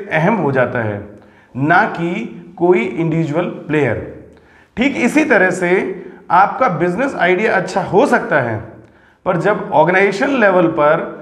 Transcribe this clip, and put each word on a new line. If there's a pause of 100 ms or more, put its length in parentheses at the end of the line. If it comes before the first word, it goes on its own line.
(120)
अहम
हो
जाता
है, (520)
ना
कि
कोई
इंडिविजुअल (220)
प्लेयर। (760)
ठीक
इसी
तरह
से (600)
आपका
बिजनेस
आइडिया
अच्छा
हो
सकता
है, (680)
पर
जब
ऑर्गेनाइजेशन
लेवल
पर